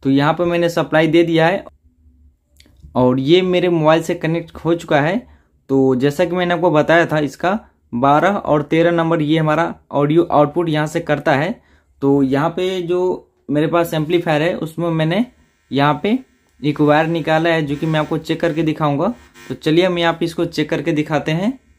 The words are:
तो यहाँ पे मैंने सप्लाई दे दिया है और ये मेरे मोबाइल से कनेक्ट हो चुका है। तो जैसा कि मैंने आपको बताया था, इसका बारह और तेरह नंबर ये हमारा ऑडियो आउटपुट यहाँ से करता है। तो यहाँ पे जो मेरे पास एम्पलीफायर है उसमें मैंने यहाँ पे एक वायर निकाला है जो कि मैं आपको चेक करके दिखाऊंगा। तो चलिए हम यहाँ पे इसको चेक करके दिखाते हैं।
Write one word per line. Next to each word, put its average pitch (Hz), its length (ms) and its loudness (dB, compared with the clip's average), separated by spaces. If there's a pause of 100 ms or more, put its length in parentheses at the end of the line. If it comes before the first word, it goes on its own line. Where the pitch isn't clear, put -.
तो 135 80 0
यहाँ 143 240 4
पे 170 100 -2
मैंने 170 240 0
सप्लाई 160 400 0
दे 165 160 4
दिया 160 220 2
है 190 180 -2 (1300)
और 127 260 2
ये 156 220 4
मेरे 180 280 0
मोबाइल 160 320 2
से 175 120 -4
कनेक्ट 165 420 -4
हो 165 180 -2
चुका 165 260 0
है। 165 160 0 (540)
तो 135 260 2
जैसा 143 280 0
कि 170 120 -4
मैंने 180 180 0
आपको 175 160 2
बताया 156 360 4
था, 156 140 -2
इसका 165 380 -4 (340)
बारह 147 520 2
और 147 200 0
तेरह 165 280 2
नंबर 165 300 0
ये 151 160 0
हमारा 156 360 0 (180)
ऑडियो 147 320 2
आउटपुट 147 440 0
यहाँ 151 180 -2
से 160 160 -4
करता 151 320 0
है। 147 160 -2 (520)
तो 139 220 2
यहाँ 139 260 0
पे 185 320 -4
जो 175 180 -2 (480)
मेरे 151 200 0
पास 170 260 0
एम्पलीफायर 160 480 0
है 175 140 0
उसमें 165 340 -6
मैंने 165 340 0 (460)
यहाँ 143 320 0
पे 220 160 0 (420)
एक 147 220 -2
वायर 151 260 4
निकाला 160 420 0
है 165 120 0
जो 143 140 -4
कि 160 100 -4
मैं 156 140 0
आपको 151 200 -4
चेक 160 200 -4
करके 165 220 -2
दिखाऊंगा। 156 500 -2 (360)
तो 135 80 -6
चलिए 165 300 2
हम 175 120 -2
यहाँ 170 140 2
पे 165 120 -4
इसको 170 220 -4
चेक 156 240 -4
करके 160 240 -2
दिखाते 151 380 -2
हैं। 196 260 -2 (200)